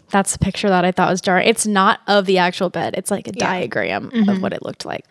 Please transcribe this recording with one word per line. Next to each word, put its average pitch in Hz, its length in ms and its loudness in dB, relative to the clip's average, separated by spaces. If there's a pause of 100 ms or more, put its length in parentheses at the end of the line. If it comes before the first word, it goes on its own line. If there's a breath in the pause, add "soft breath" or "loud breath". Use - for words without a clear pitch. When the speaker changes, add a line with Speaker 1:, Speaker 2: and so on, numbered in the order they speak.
(100)
Speaker 1:
that's 196 220 0
the - 80 -10
picture - 280 -2
that 180 160 4
I 185 60 2
thought 180 200 2
was 185 100 -2
jarring. 185 280 2
It's 226 180 2
not 202 420 2
of 202 180 4
the 185 120 4
actual 180 320 2
bed. - 280 -4
It's, - 120 -6
like, 202 180 -4
a 208 60 -8
Speaker 2:
Yeah. 190 120 -2
Speaker 1:
diagram 117 640 -4
Speaker 2:
Mm-hmm. 214 180 2
Speaker 1:
of 190 140 0
what - 100 -2
it - 120 -8
looked - 200 -10
like. - 260 -10